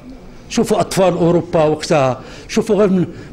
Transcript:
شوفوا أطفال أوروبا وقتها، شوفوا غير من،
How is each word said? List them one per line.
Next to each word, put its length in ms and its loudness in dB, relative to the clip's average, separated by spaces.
شوفوا 300 0
أطفال 340 2
أوروبا 500 2
وقتها، 580 0
شوفوا 280 0
غير 140 4
من، 160 2